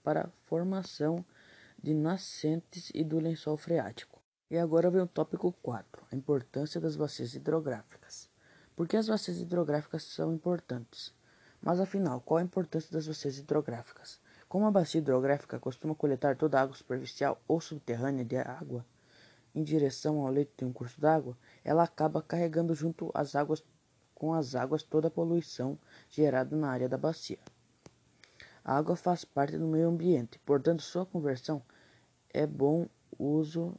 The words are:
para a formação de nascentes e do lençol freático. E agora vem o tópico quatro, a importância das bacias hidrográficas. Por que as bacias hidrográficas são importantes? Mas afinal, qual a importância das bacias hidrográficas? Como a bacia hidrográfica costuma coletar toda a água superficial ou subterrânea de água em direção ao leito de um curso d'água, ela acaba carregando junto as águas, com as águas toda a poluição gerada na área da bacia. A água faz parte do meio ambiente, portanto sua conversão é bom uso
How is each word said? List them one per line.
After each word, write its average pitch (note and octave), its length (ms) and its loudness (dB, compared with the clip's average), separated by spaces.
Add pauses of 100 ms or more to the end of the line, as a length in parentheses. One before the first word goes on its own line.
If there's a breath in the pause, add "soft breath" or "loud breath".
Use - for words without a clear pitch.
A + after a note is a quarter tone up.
para D#3 200 2
a E3+ 80 -6 (160)
formação F3 800 -2 (580 loud breath)
de D3+ 100 0
nascentes D#3+ 1000 -2
e D#3+ 80 0
do D#3 160 0
lençol D#3 380 -2
freático. - 600 -4 (340)
E E3 60 0
agora E3+ 320 4
vem F#3 100 4
o F3+ 60 2
tópico F3 460 -2 (100)
quatro, - 500 -8
a B2 40 -8
importância C#3 680 -2
das D#3 140 -2
bacias C#3 400 -4
hidrográficas. D3 920 -4 (480 soft breath)
Por E3+ 120 -2
que G#3 100 2
as A3 100 2
bacias F3+ 320 -2
hidrográficas D#3+ 640 -2
são D#3+ 300 -2
importantes? D#3 800 -4 (480 soft breath)
Mas F3+ 180 0
afinal, F#3 400 0
qual D#3+ 200 2
a F3 40 2
importância F3 480 -4
das D#3+ 160 -4
bacias C#3+ 300 -6
hidrográficas? C#3+ 840 -4 (280 soft breath)
Como G3+ 180 2
a G#3+ 60 6
bacia E3+ 260 4
hidrográfica C3+ 600 2
costuma D#3 340 -4
coletar C#3 420 2
toda C#3+ 220 2
a C3 60 6
água C3+ 120 -2
superficial C3 720 -4
ou E3 140 2
subterrânea C3 640 -4
de B2+ 120 -4
água B2+ 460 -6 (680 soft breath)
em D#3 100 -2
direção D3+ 580 2
ao C3 100 0
leito C#3+ 260 0
de C3 80 -4
um B2+ 80 -2
curso B2 260 -10
d'água, C#3+ 380 4 (260 soft breath)
ela D#3 200 6
acaba D#3+ 360 2
carregando E3+ 540 0
junto D#3+ 400 -4
as C#3+ 220 -2
águas, D3 280 0 (520)
com D#3+ 180 -2
as C3+ 220 0
águas C3+ 260 0
toda D#3+ 280 0
a - 20 -2
poluição E3 680 -2 (320 loud breath)
gerada C#3 460 2
na D3 160 0
área B2+ 180 -2
da B2+ 80 -2
bacia. - 400 -4 (1300 loud breath)
A C3+ 100 2
água D#3 200 2
faz F3 280 0
parte D3+ 360 -2
do D#3+ 80 0
meio D#3+ 220 4
ambiente, E3 500 2
portanto D3 420 2
sua F3+ 240 -4
conversão D3 560 -4 (680 soft breath)
é D3+ 160 0
bom D3+ 400 2 (300)
uso D#3+ 600 0